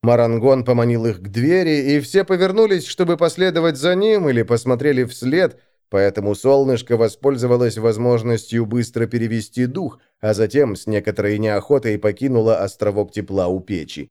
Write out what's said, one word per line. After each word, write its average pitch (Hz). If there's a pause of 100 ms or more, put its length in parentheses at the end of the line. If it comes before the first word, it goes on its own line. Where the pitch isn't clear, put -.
Марангон 120
поманил 120
их 104
к 98
двери, 147
и 147
все 185
повернулись, 190
чтобы 175
последовать 165
за 170
ним 202
или 120
посмотрели 127
вслед, 135 (320)
поэтому 101
Солнышко 131
воспользовалось 120
возможностью 117
быстро 117
перевести 113
дух, 143 (200)
а 107
затем 110
с -
некоторой 104
неохотой 107
покинуло 110
островок 101
тепла 95
у 92
печи. 82